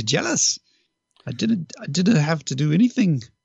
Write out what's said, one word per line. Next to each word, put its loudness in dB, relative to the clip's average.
jealous. -2
"I -6
didn't, -2
I -18
didn't 2
have 0
to -6
do 0
anything. 2